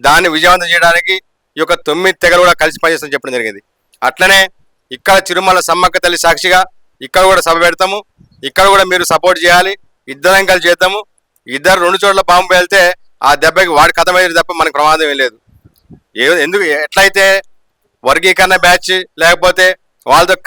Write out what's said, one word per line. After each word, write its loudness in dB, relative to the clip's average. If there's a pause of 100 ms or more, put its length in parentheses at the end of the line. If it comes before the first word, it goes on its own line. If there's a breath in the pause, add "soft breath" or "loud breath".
దాన్ని 4
విజయవంతం 2
చేయడానికి 0 (420)
ఈ -8
యొక్క 0 (140)
తొమ్మిది -2
తెగలు 2
కూడా 4
కలిసి -4
పనిచేస్తామని -4
చెప్పడం -10
జరిగింది. -8 (480)
అట్లనే 2 (560)
ఇక్కడ 0 (120)
చిరుమల 0
సమ్మక్క -2
తల్లి -2
సాక్షిగా 0 (460)
ఇక్కడ 0
కూడా 2
సభ 0
పెడతాము, -2 (500)
ఇక్కడ 0
కూడా 2
మీరు -2
సపోర్ట్ 0
చేయాలి, 2 (420)
ఇద్దరం 0
కలిసి 0
చేద్దాము. 0 (560)
ఇద్దరు 0
రెండు 0
చోట్ల 0
బాంబు 2
పేలితే 2 (480)
ఆ 4 (120)
దెబ్బకి 0
వాడి 4
కథమయ్యేది 0
తప్ప -2
మనకు -2
ప్రమాదం 0
ఏం -6
లేదు. -4 (880)
ఏ-, 2
ఎందుకు, -2 (220)
ఎట్లయితే 0 (840)
వర్గీకరణ 0
బ్యాచ్ 0 (300)
లేకపోతే 2 (440)
వాళ్ళతో 4 (120)